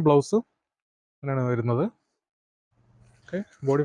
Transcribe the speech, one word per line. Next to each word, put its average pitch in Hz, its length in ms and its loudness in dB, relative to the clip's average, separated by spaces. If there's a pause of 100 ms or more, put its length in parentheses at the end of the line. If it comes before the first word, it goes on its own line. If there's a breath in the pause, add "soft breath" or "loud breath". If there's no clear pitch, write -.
ബ്ലൗസ് 147 300 4 (840)
ഇങ്ങനെയാണ് 131 320 -4
വരുന്നത്. 120 320 -2 (1400)
ഓക്കെ, 175 140 -10 (300)
ബോഡി 143 160 0